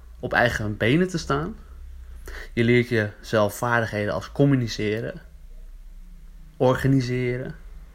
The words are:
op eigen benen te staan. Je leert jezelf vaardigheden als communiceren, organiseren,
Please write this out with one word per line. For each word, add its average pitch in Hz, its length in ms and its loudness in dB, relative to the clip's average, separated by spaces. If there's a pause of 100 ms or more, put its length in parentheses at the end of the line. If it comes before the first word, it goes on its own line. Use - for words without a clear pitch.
(200)
op - 120 -4
eigen 107 440 2
benen 151 320 4
te 170 100 -4
staan. 156 380 -2 (960)
Je 117 120 2
leert 120 240 6
jezelf 107 680 0
vaardigheden 110 580 0
als - 180 -6
communiceren, 120 880 2 (1400)
organiseren, 127 960 2 (400)